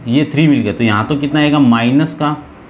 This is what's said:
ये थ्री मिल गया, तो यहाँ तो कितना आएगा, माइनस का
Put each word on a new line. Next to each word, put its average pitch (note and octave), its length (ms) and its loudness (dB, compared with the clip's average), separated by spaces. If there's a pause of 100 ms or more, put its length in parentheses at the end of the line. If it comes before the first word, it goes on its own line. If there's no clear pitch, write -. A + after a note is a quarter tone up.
ये C#3+ 260 0
थ्री D3+ 140 2
मिल C3+ 140 2
गया, G#2 120 -2
तो A#2 100 -4
यहाँ G#2+ 240 0
तो D3+ 100 -2
कितना C#3+ 220 -2
आएगा, D3 220 2
माइनस B2 540 2
का D3 200 -4 (340)